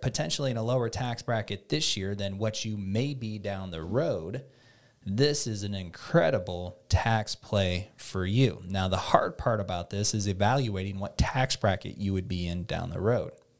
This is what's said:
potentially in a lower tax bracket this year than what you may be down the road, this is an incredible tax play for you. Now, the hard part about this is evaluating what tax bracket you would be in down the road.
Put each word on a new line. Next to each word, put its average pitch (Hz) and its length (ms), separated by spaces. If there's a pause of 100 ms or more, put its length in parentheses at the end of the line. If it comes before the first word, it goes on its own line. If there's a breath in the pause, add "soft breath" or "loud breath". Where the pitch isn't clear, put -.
potentially 143 480
in 117 60
a 110 60
lower 120 260
tax 120 340
bracket 107 460
this 156 280
year 98 180
than 98 240
what 110 260
you 110 120
may 107 380
be 110 240
down 95 320
the 82 120
road, 104 600 (600 soft breath)
this 139 420
is 104 160
an 101 120
incredible 90 1040 (100)
tax 110 460
play 98 640
for - 280
you. 107 440
Now, 95 180
the 92 120
hard - 380
part 113 240
about 90 300
this 101 240
is 101 140
evaluating 98 720
what - 180
tax - 380
bracket - 400
you 98 160
would 95 160
be 90 180
in 87 180
down 85 260
the 87 100
road. 104 320 (280)